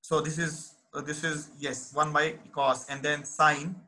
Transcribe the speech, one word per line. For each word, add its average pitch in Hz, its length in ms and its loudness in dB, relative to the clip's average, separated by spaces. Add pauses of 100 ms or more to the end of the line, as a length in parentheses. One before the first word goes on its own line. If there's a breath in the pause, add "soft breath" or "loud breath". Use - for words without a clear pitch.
So 160 200 2
this 156 160 -2
is, 160 380 -4 (180)
uh, - 80 -6
this 147 220 -6
is, 151 280 -4 (100)
yes, 135 340 -8
one 151 180 2
by 156 220 2 (180)
cos, 131 360 2
and 139 140 -8
then 147 220 0
sine. 151 520 2 (120)